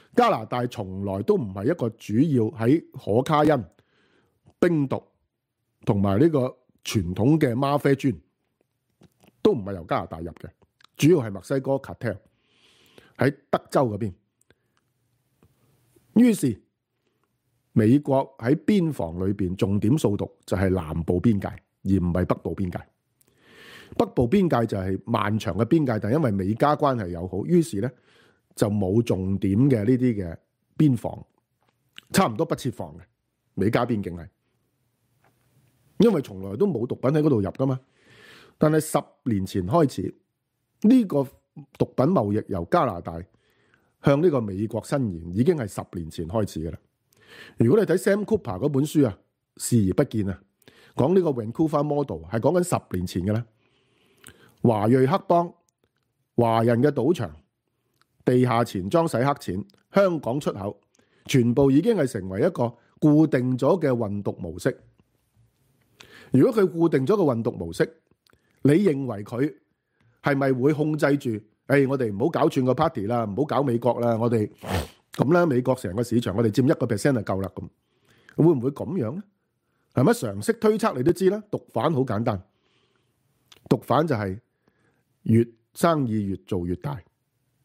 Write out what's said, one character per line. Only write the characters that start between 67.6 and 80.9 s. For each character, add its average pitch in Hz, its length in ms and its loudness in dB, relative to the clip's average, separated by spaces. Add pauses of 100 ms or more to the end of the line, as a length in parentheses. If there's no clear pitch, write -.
式， - 300 -4 (640)
你 135 80 4
認 151 340 2
為 104 180 -8
佢 123 300 -4 (720)
係 143 120 2
咪 135 160 2
會 135 220 2
控 156 240 -2
制 151 80 0 (120)
住？ 135 120 -6 (380)
「誒， 139 200 2
我 139 100 -2
哋 120 140 -2
唔 98 140 -2
好 175 40 0
搞 156 200 2
串 131 160 0
個 127 80 2
party 151 320 -2
啦， 117 200 -2
唔 101 120 -6
好 139 80 -2
搞 131 180 0
美 120 140 0
國 120 240 0
啦， 117 160 2
我 117 120 0
哋 107 200 0 (640)
噉 127 180 2
啦， 175 140 4
美 131 160 2
國 127 140 0
成 92 200 -8
個 120 80 0
市 117 160 0
場 98 160 -2
我 117 80 2
哋 113 60 2
佔 123 160 2
一 156 80 4
個 135 120 -2
percent 113 280 0
就 117 80 -2
夠 95 200 -4
啦。」 98 140 -6
噉 92 140 -12 (640)
會 - 80 4 (100)
唔 135 60 -2
會 123 120 -4
噉 123 140 -10 (120)
樣 120 180 -6
呢？ 202 80 -12 (720)
係 123 100 2
咪？ 208 100 4
常 104 280 -6
識 220 120 0
推 220 240 0
測 202 200 -2